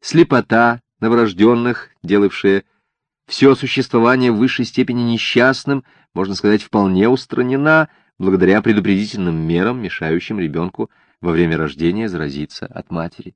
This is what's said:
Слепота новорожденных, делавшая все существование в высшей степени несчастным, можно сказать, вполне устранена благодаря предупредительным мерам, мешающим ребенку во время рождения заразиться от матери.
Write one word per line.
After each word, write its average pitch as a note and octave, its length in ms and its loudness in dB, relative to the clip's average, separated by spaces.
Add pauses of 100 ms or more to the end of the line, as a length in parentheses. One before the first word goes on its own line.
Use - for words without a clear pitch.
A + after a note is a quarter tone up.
Слепота A#2+ 800 2 (200)
новорожденных, A#2 880 2 (120)
делавшая G2 640 0 (640)
все C3+ 280 4
существование B2 760 0
в G#2+ 60 0
высшей B2+ 260 0
степени B2 380 -2
несчастным, B2 840 0 (300)
можно F#2+ 200 -4
сказать, G#2 280 2
вполне G2 480 2
устранена C3+ 800 0 (280)
благодаря F#2+ 440 2
предупредительным G2+ 760 -2
мерам, F2 460 -2
мешающим F2 580 -6
ребенку E2+ 500 -6 (300)
во E2+ 120 -4
время E2 260 0
рождения E2 500 -4
заразиться D2 560 -8
от - 260 -16
матери. F2 460 -10